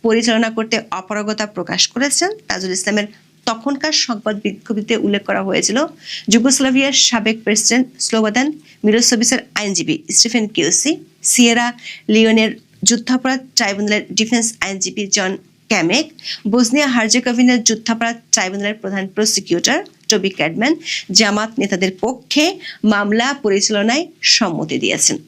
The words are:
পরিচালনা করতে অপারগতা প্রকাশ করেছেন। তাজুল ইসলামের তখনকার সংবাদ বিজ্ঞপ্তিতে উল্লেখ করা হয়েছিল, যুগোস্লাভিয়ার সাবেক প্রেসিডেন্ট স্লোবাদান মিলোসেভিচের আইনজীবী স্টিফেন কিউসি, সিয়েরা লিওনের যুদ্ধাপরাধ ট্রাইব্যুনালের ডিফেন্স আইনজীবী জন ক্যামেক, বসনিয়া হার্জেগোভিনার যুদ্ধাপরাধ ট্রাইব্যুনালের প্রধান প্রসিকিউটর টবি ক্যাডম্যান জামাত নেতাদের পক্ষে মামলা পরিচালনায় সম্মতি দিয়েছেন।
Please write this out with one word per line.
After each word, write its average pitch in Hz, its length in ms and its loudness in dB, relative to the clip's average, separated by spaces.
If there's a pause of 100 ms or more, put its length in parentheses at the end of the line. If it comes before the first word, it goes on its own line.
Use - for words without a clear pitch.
পরিচালনা 226 480 2
করতে 220 300 -2 (100)
অপারগতা 208 560 -6
প্রকাশ 180 420 -4
করেছেন। 277 420 -2 (180)
তাজুল 185 240 -4
ইসলামের 202 320 -2 (420)
তখনকার 277 460 -4
সংবাদ 214 500 -2
বিজ্ঞপ্তিতে 214 540 -4
উল্লেখ 202 280 0
করা 196 180 -2
হয়েছিল, 196 440 0 (420)
যুগোস্লাভিয়ার 262 640 4
সাবেক 220 500 0
প্রেসিডেন্ট 233 440 2 (140)
স্লোবাদান 226 520 0 (320)
মিলোসেভিচের 226 540 4 (160)
আইনজীবী 180 440 -2 (140)
স্টিফেন 220 360 2
কিউসি, 170 480 0 (260)
সিয়েরা 240 500 4 (360)
লিওনের 220 420 4 (320)
যুদ্ধাপরাধ 254 720 0
ট্রাইব্যুনালের 208 480 0 (100)
ডিফেন্স 226 480 -2
আইনজীবী 196 460 -6
জন 190 300 -2 (320)
ক্যামেক, 220 440 0 (360)
বসনিয়া 247 380 4
হার্জেগোভিনার 247 760 2
যুদ্ধাপরাধ 233 580 -2 (120)
ট্রাইব্যুনালের 202 420 -2
প্রধান 190 340 -6
প্রসিকিউটর 202 760 -2 (240)
টবি 196 220 0
ক্যাডম্যান 190 440 -2 (380)
জামাত 214 460 2
নেতাদের 190 420 0
পক্ষে 294 580 -2 (260)
মামলা 214 580 2
পরিচালনায় 214 640 0 (160)
সম্মতি 156 560 0
দিয়েছেন। - 500 0